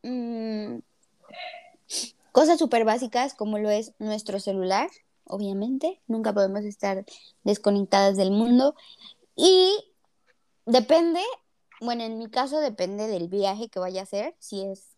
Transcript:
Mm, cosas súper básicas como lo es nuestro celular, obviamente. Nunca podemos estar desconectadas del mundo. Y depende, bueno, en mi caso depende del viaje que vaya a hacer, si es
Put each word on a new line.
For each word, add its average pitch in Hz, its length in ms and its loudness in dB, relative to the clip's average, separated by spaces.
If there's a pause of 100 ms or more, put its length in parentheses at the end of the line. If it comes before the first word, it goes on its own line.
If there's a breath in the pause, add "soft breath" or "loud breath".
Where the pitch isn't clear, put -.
Mm, 226 760 -6 (1500 loud breath)
cosas 311 260 6
súper 240 260 2
básicas 240 500 -2
como 214 240 -4
lo 214 120 -2
es 214 280 -2
nuestro 214 420 -6
celular, 190 480 -2 (360)
obviamente. 220 840 -4
Nunca 220 260 -2
podemos 202 320 0
estar 196 400 -6 (400 loud breath)
desconectadas 202 720 2
del 190 140 2
mundo. 240 440 4 (640 loud breath)
Y 370 380 6 (920)
depende, 320 540 4 (600)
bueno, 233 240 -6
en 226 140 -8
mi 226 120 -12
caso 269 300 -2
depende 208 480 -4
del 175 200 -4
viaje 202 400 -2
que 185 120 -8
vaya 185 200 -6
a 196 40 -12
hacer, 220 340 -6
si 196 260 -10
es 196 340 -12